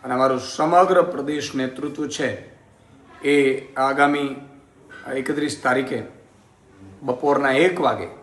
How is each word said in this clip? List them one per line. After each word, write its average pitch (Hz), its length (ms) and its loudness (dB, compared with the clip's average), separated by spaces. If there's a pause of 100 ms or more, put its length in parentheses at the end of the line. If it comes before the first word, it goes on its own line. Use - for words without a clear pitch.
અને 127 100 -4
અમારું 131 260 2
સમગ્ર 175 600 4
પ્રદેશ 147 540 -4
નેતૃત્વ 139 520 -6
છે, - 440 -6 (720)
એ 139 520 2
આગામી 139 600 0 (800)
એકત્રીસ 143 480 -4
તારીખે 127 400 -2 (960)
બપોરના 139 500 0
એક 175 300 2
વાગે 127 260 0 (160)